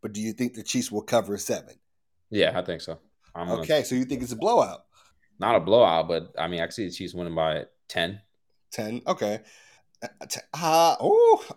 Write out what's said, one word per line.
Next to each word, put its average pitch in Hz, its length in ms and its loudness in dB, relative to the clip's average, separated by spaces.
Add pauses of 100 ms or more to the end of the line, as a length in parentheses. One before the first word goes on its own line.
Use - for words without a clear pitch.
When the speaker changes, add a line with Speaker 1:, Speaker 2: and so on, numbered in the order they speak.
Speaker 1:
but 104 120 -10
do 104 80 -8
you 110 120 -4
think 120 220 -4
the 110 80 -14
Chiefs - 300 -4
will 104 100 -4
cover 104 360 0
seven? - 360 -6 (560)
Speaker 2:
Yeah, 90 260 2
I 90 60 -2
think 87 200 -8
so. 80 180 -12 (340)
I'm 85 140 -8
gonna - 140 -4
Speaker 1:
Okay, 156 200 0
so 127 140 -4
you 127 80 0
think 127 180 -6
it's 120 80 -8
a 117 60 -8
blowout? 147 480 -2 (560)
Speaker 2:
Not 110 160 4
a 95 40 2
blowout, 85 460 6
but, 82 320 -4
I 82 80 -2
mean, 85 140 -4
I 85 60 -2
can 85 60 -10
see 107 140 -6
the 87 60 -10
Chiefs 90 220 -10
winning 87 200 -8
by 80 300 -2 (240)
ten. 92 320 -4 (500)
Speaker 1:
Ten? 113 340 -8
Okay. 110 360 -2 (600)
Uh, - 280 -16
t-, - 120 -10 (140)
uh, 165 460 6
oh, 440 440 6 (120)